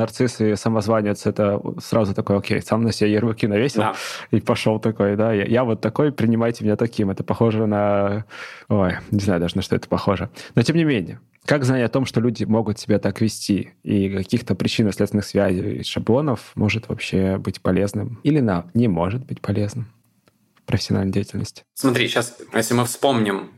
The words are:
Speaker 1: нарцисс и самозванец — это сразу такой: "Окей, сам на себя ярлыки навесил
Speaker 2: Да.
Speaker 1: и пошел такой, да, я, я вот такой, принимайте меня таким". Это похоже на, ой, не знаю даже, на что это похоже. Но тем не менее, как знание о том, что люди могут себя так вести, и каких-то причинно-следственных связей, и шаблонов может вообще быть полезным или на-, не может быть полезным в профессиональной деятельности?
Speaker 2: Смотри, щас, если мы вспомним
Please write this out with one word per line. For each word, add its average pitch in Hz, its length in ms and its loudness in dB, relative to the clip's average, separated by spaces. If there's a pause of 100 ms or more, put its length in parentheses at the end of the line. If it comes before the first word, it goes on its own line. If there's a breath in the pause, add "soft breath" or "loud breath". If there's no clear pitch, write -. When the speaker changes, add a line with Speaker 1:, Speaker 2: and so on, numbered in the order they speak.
Speaker 1:
нарцисс 120 400 0
и 107 140 2
самозванец — 107 720 0
это 101 340 0 (180)
сразу 104 360 2
такой: 101 240 2
"Окей, 104 220 -2
сам 110 200 0
на 113 100 2
себя 107 180 2
ярлыки 110 380 0
навесил 104 340 2
Speaker 2:
Да. 104 140 0 (360 loud breath)
Speaker 1:
и 117 100 4
пошел 110 380 2
такой, 101 360 0
да, 110 180 2
я, 101 120 2
я 117 180 2
вот 113 180 -2
такой, 143 300 0
принимайте 117 520 0
меня 107 140 2
таким". 113 340 0
Это - 120 -6
похоже 110 440 2
на, 101 580 0 (440 loud breath)
ой, 98 280 2 (140)
не 107 80 2
знаю 98 200 2
даже, 87 160 -2
на 92 60 0
что - 140 -2
это - 120 -4
похоже. 95 420 0 (260 loud breath)
Но 123 80 6
тем 165 140 2
не 165 80 4
менее, 107 340 -2 (260)
как 147 180 2
знание 127 220 2
о 110 40 0
том, 135 160 0
что - 160 -2
люди 113 240 0
могут 107 340 0
себя 104 200 0
так 101 220 -2
вести, - 520 -2 (100)
и 98 260 0
каких-то 98 460 -2
причинно-следственных 104 680 0
связей, 98 540 0
и - 40 -8
шаблонов 120 720 0
может 107 340 0
вообще 95 480 -2
быть - 240 -6
полезным 101 640 -2
или 147 160 2
на-, 95 340 0
не 120 140 4
может 95 380 -2
быть - 160 -12
полезным 104 460 -4 (680)
в - 140 -20
профессиональной 98 420 0
деятельности? 101 520 -6 (100)
Speaker 2:
Смотри, 120 340 0
щас, - 300 -2 (160)
если 110 220 0
мы 120 100 4
вспомним 110 720 0